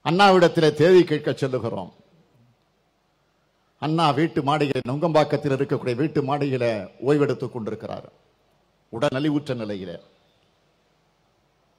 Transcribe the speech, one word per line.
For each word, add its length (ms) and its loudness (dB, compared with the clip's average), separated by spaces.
அண்ணாவிடத்திலே 680 4
தேதி 320 6
கேட்க 280 -4
செல்லுகிறோம். 580 -6
அண்ணா 280 0
வீட்டு 320 -2
மாடியில், 460 -2
நுங்கம்பாக்கத்தில் 680 0
இருக்கக்கூடிய 380 -4
வீட்டு 280 -2
மாடியில 420 -4
ஓய்வெடுத்துக் 460 0
கொண்டிருக்கிறார், 540 -10
உடல் 240 -2
நலிவுற்ற 380 -2
நிலையில. 360 -8